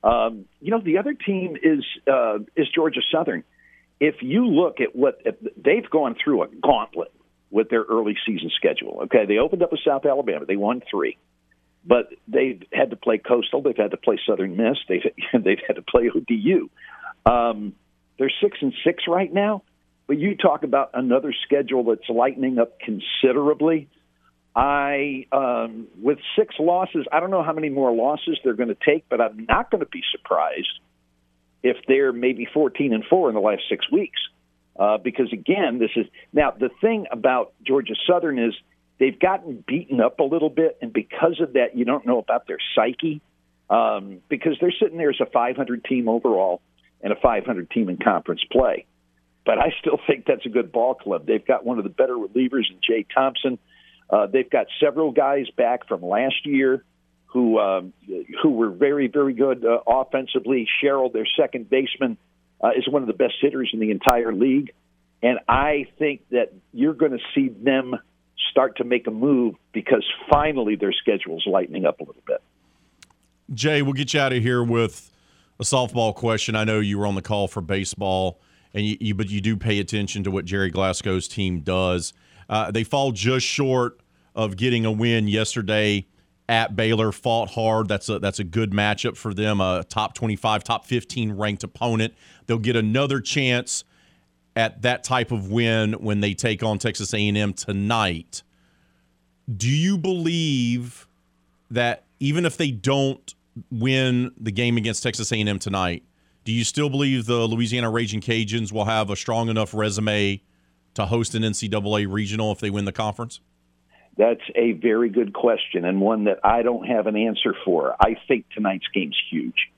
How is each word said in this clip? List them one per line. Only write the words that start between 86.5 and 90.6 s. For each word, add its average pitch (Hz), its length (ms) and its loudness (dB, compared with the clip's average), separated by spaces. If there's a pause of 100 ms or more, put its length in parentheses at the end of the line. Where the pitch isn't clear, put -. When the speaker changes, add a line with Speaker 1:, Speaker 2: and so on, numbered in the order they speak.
Speaker 2:
Baylor, 110 360 2
fought 113 400 -2
hard. 110 360 0
That's 101 220 -4
a, 101 100 -4
that's 95 200 -4
a 107 40 -4
good 101 280 -2
matchup 104 440 0
for 107 180 -8
them, 104 280 0
a 92 260 0
top 107 280 -4
twenty-five, 107 480 -2